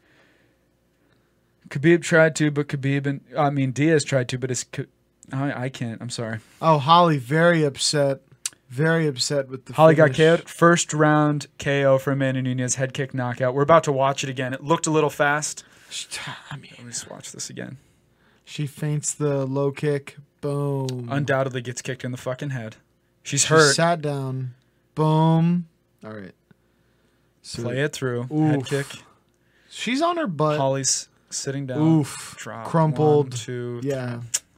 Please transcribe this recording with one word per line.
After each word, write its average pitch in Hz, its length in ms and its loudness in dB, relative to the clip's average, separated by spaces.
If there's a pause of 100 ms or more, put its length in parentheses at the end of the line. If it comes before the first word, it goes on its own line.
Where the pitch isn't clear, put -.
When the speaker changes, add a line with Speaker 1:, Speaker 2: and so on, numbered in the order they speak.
(1700)
Speaker 1:
Khabib 160 320 2
tried 160 360 4
to, 151 120 2
but 147 200 -2
Khabib 139 360 -2
and, 139 160 -4 (160)
I 147 140 2
mean, 135 200 0
Diaz 147 320 2
tried 127 260 0
to, 131 100 -6
but 127 100 -4
it's 123 140 -4
K-, - 220 -10 (460)
I, 131 340 -4
I 135 40 -4
can't. 120 320 -8
I'm 117 80 -10
sorry. 113 300 -8 (220)
Speaker 2:
Oh, 156 180 4
Holly 165 380 6
very 160 460 2
upset. 143 580 0 (480)
Very 160 380 0
upset 135 420 -2
with 131 160 -12
the 123 80 -14
Speaker 1:
Holly 156 220 8
got 160 80 6 (120)
Speaker 2:
finish. - 20 0
Speaker 1:
K 160 120 6
O'd. 170 180 2
First 170 460 2
round 151 540 2 (100)
K 139 260 0
O 135 140 6
for 139 140 -2
Amanda 135 320 0
Nunes. 127 320 -2
Head 131 180 -4
kick 135 220 -6
knockout. 127 400 -2
We're 139 80 2
about 160 220 6
to 151 60 0
watch 135 320 0
it 135 60 -6
again. 131 240 -6
It 135 100 -12
looked 156 220 0
a 160 60 -2
little 156 180 2
fast. 147 540 -2 (260)
Speaker 2:
Sh-, - 300 -12 (320)
I 143 40 -10
mean, - 220 -18
Speaker 1:
Let 120 80 -20
me 120 60 -16
just - 180 -12
watch - 220 -16
this - 180 -12
again. 127 280 -12 (680)
Speaker 2:
she 147 220 -8
feints 151 460 -4
the 143 340 -2
low 139 240 0
kick. 143 460 -4 (240)
Boom. 135 680 -4
Speaker 1:
Undoubtedly 135 500 -2
gets 120 200 -10
kicked 131 240 -8
in 123 60 -6
the 123 60 -10
fucking 131 340 -8
head. 113 240 -10 (480)
She's - 180 -2
Speaker 2:
She - 60 0
Speaker 1:
hurt. 151 260 6
Speaker 2:
sat 165 300 2
down. 131 500 -6 (400)
Boom. 160 760 2 (360)
All 110 100 -16
right. 101 200 -16 (1080)
So - 220 -12
Speaker 1:
Play 123 180 -4
it 147 120 -2
through. 123 380 -4
Speaker 2:
Oof. 156 200 2
Speaker 1:
Head 139 160 0
kick. 139 180 -4 (840)
Speaker 2:
She's 247 320 -4
on 339 140 0
her 311 100 -4
butt. 151 300 0
Speaker 1:
Holly's 135 520 -2 (220)
sitting 139 340 -6
down. 127 160 -4
Speaker 2:
Oof. 156 560 2
Speaker 1:
Drop. 113 300 -12
Speaker 2:
Crumpled. 151 640 2
Speaker 1:
One, 120 80 -8
two, 120 420 -8
Speaker 2:
Yeah. 127 380 -6
Speaker 1:
three. 117 220 -8 (160)